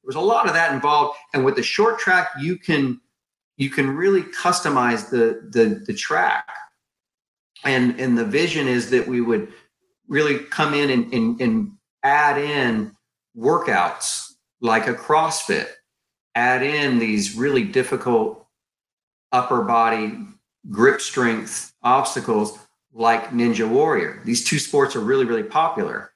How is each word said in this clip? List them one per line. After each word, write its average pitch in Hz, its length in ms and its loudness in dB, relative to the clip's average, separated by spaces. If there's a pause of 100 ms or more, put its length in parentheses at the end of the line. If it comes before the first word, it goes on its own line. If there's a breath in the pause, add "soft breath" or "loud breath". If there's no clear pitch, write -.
was 135 140 -8
a 156 40 -4
lot 208 280 2
of 160 60 0
that 165 180 2
involved. 143 440 2 (180 loud breath)
And 131 100 0
with 135 100 2
the 131 80 -2
short 220 380 0
track, 180 300 2 (100)
you 170 160 -2
can, 139 440 0 (580)
you 135 120 -2
can 135 240 -2
really 185 280 2
customize 123 840 -2
the, 113 420 0
the, 107 360 2
the 104 80 -4
track. - 540 -2 (1160)
And, 127 360 2
and 123 180 2
the 117 60 0
vision 147 420 0
is 120 240 0
that 123 160 2
we 123 140 0
would 113 320 0 (560 loud breath)
really 143 300 0
come 147 360 -4
in 143 160 2
and, 120 220 0
and, 117 280 0
and 110 320 0 (300)
add 143 360 2
in 127 560 -2 (420)
workouts - 960 0 (280)
like 120 260 0
a 123 80 -2
CrossFit, 151 720 -2 (680)
add 123 260 2
in 139 380 0
these 104 340 -2
really 131 300 0
difficult 120 840 0 (840)
upper 123 300 0
body 113 540 0 (540)
grip 120 300 4
strength 113 720 -4 (100)
obstacles 120 720 0 (360)
like 113 380 0
Ninja 117 380 2
Warrior. 123 560 0
These 123 200 -2
two 147 160 0
sports 139 340 0
are 120 60 -4
really, 127 240 2
really 113 180 0
popular. 107 720 -4